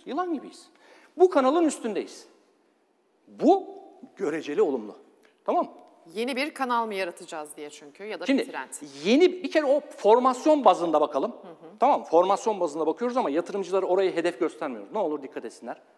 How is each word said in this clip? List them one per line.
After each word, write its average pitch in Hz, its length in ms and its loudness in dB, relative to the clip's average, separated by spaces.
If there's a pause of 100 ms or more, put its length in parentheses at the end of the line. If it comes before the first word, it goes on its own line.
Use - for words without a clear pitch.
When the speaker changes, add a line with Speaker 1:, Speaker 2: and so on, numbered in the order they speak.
Speaker 1:
Yılan 339 280 -4
gibiyiz. - 340 -12 (480)
Bu 359 140 6
kanalın 311 340 4
üstündeyiz. 214 600 -4 (1040)
Bu 240 380 4 (500)
göreceli 151 460 -2
olumlu. 123 340 -2 (480)
Tamam 285 200 0
mı? - 80 -12 (420)
Speaker 2:
Yeni 240 220 -4
bir 294 180 -4
kanal 240 320 -2
mı 214 80 -8
yaratacağız 170 640 -8
diye 147 140 -14
çünkü 147 340 -20
ya 202 160 -10
da 180 60 -8
Speaker 1:
Şimdi, 262 160 2
Speaker 2:
bir 139 100 -10
trend. 131 160 -10 (360)
Speaker 1:
yeni 285 280 4 (100)
bir 277 80 -8
kere 311 140 0
o 277 160 2
formasyon 254 840 2
bazında 170 360 4
bakalım. 151 300 -2
Speaker 2:
Hı - 60 -16
hı. 175 440 -20
Speaker 1:
Tamam 247 200 4
mı? 107 60 -14
Formasyon 190 540 2
bazında 156 260 -2
bakıyoruz 240 300 -2
ama 208 140 -2
yatırımcılara 180 560 -2
orayı 180 300 0
hedef 170 240 -2
göstermiyoruz. 131 520 -6
Ne 196 60 -4
olur 151 240 -2
dikkat 131 220 -14
etsinler. 120 380 -14 (140)